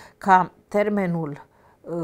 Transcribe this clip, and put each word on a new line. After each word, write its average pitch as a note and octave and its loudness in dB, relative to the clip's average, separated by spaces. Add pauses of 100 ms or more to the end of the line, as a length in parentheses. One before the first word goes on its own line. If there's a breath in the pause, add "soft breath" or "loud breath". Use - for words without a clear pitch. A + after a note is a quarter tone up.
(180 loud breath)
ca F#3 4 (160)
termenul, F#3 -4 (560 soft breath)